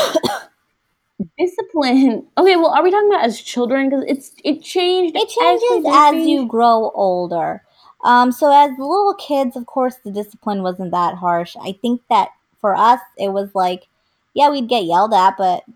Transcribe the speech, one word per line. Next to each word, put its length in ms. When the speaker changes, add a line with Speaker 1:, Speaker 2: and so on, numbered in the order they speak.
Speaker 1:
<coughs> 760
discipline. 880
Okay, 200
well, 140
are 120
we 80
talking 180
about 160
as 160
children? 500
'Cause 180
it's, 240
it 200
changed 520
Speaker 2:
It 80
Speaker 1:
as 60
we 400
Speaker 2:
changes 260
as 180
Speaker 1:
change. 160
Speaker 2:
you 180
grow 480
older. 680
Um, 280
so 180
as 280
little 360
kids, 400
of 120
course, 280
the 60
discipline 540
wasn't 260
that 260
harsh. 460
I 180
think 200
that 200
for 140
us, 260
it 120
was 260
like, 320
yeah, 160
we'd 180
get 160
yelled 300
at, 220
but 280